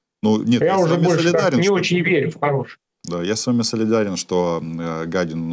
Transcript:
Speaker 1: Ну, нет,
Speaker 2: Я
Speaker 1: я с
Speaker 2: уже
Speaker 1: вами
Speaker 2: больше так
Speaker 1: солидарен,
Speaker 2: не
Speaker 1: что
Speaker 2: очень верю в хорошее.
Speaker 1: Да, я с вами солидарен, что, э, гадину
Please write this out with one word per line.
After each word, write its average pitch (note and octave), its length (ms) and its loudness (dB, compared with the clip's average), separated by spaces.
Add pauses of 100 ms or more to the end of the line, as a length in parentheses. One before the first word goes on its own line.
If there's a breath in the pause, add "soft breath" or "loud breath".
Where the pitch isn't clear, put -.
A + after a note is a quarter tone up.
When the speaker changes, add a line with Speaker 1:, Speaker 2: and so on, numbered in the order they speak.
(240)
Speaker 1:
Ну, G#2+ 180 2
нет, A#2 200 2
Speaker 2:
Я D3+ 60 4
Speaker 1:
я F#3+ 100 2
с F#3+ 60 4
Speaker 2:
уже E3 120 2
Speaker 1:
вами E3+ 80 2
Speaker 2:
больше E3+ 280 2
так E3 100 2
Speaker 1:
солидарен, F3 180 2
Speaker 2:
не E3+ 60 2
Speaker 1:
что G3+ 80 4
Speaker 2:
очень F3+ 280 0
верю E3 300 0
в - 80 -14
хорошее. C#3 380 -4 (260)
Speaker 1:
Да, E2+ 200 -6
я G2+ 120 -2
с - 120 -6
вами A#2+ 160 2
солидарен, A2 540 0
что, E2+ 440 -2
э, E2 440 -6
гадину E2 480 -4